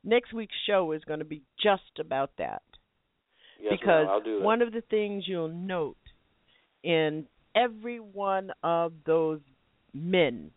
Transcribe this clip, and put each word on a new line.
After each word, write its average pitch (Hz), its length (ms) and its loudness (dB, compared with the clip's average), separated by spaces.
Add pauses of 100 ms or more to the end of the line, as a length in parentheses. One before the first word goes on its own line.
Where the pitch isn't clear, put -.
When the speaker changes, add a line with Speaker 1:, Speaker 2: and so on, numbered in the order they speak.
Speaker 1:
next 233 260 0
week's 226 240 -10 (100)
show 185 280 2
is 156 100 -6
gonna 156 220 -8
be 151 160 -14 (160)
just - 420 0
about 139 380 -4
that. 55 260 -6 (960)
Speaker 2:
Yes, 208 120 -2
ma'am, 202 80 2
Speaker 1:
Because 160 280 6
Speaker 2:
I'll 101 140 2
do 113 180 -2
that. 196 60 0
Speaker 1:
one 226 160 4
of 233 100 0
the 226 100 -6
things 202 460 -2
you'll 170 220 -4
note 170 480 -4 (880)
in 156 440 0 (260)
every 233 460 0
one 196 520 -4 (120)
of 165 420 -2
those 160 360 2 (520)
men 143 640 0